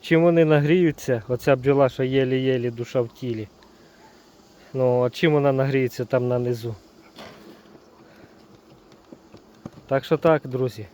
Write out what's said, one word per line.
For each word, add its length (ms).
Чим 220
вони 220
нагріються, 840
оця 280
бджола, 320
що 140
єлі-єлі 680
душа 300
в 80
тілі, 400
ну, 300
а 60
чим 220
вона 200
нагріється 520
там 240
на 100
низу? 360
Так 180
що 120
так, 300
друзі. 480